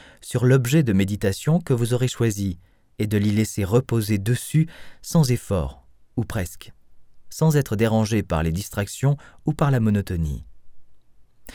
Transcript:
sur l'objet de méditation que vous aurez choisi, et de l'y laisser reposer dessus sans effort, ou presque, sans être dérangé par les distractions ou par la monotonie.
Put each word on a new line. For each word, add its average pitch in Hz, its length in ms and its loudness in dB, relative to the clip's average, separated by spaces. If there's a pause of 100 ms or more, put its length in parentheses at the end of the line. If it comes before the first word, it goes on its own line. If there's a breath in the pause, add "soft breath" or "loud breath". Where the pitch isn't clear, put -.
(200 loud breath)
sur - 240 -2
l'objet 131 380 6
de 110 100 2
méditation 101 680 2
que - 120 -2
vous 117 220 0
aurez 123 140 0
choisi, 101 500 -2 (400)
et 107 80 0
de 104 120 2
l'y 104 120 2
laisser 107 340 0
reposer 107 540 0
dessus 123 500 0 (340 loud breath)
sans 151 280 2
effort, 92 560 -4 (300)
ou 117 80 -2
presque, - 480 -8 (580)
sans 156 260 2
être 139 200 0
dérangé 110 460 2
par 80 200 -2
les 82 100 0
distractions 104 640 -2 (300 loud breath)
ou 156 60 -2
par 147 180 0
la 131 100 2
monotonie. 95 640 -2 (1120 loud breath)